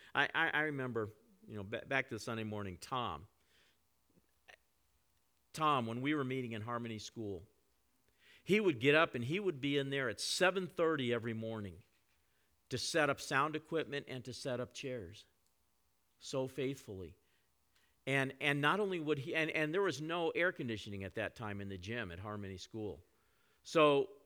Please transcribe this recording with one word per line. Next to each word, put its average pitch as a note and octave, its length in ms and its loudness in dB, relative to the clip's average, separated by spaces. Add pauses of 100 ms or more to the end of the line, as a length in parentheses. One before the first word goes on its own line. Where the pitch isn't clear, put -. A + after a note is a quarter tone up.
(140)
I, C#3 200 4
I, D#3+ 200 2
I D3+ 80 4
remember, B2+ 480 -2 (360)
you A2 100 -12
know, G2+ 60 -6
ba-, G#2 240 -6
back C3+ 220 0
to A#2 60 -6
the G#2+ 60 -6
Sunday A2 240 -4
morning, G2+ 360 -6
Tom. G2+ 460 -4 (2250)
Tom, D3 340 4
when A2+ 140 -2
we D3 140 2
were C#3+ 100 2
meeting B2+ 280 -2
in G#2+ 100 -4
Harmony A#2 360 -4
School, G2+ 440 -8 (1000)
he G#3 160 4
would D#3+ 200 2
get C#3+ 140 8
up D#3+ 200 6
and A#2+ 80 -2
he D3 160 0
would F3+ 220 -2
be C#3+ 160 2
in C#3 140 0
there C#3 180 0
at G2+ 140 -4
seven F#3 440 2
thirty D3+ 460 2
every A#2 220 0
morning A2 400 -6 (960)
to B2+ 80 -2
set D3+ 320 2
up - 100 0
sound D3+ 360 2
equipment C#3+ 520 -4
and B2+ 160 -8
to B2+ 80 -10
set B2 260 -4
up A#2+ 140 -6
chairs A2 540 -10 (920)
so C3 300 -4
faithfully. B2+ 680 -4 (920)
And, C3+ 360 0
and C#3+ 180 2
not D#3+ 200 4
only F#3+ 200 -2
would D3 180 0
he, C3+ 160 -6
and, D#3+ 180 2
and D#3 200 0
there F#3+ 80 2
was D#3 220 0
no E3 320 0
air F3 180 2
conditioning G#2+ 520 -6
at F#2 100 -8
that G#2 220 -2
time G2+ 260 -6
in G2 80 -8
the F#2+ 80 -6
gym G2+ 320 -6
at E2+ 80 -10
Harmony G2+ 400 -8
School. G#2 420 -8 (640)
So, D3 460 6 (180)